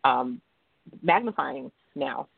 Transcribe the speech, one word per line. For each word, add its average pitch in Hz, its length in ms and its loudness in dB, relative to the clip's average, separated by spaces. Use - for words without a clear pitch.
um, 127 380 2
magnifying 170 680 0
now. 135 320 -4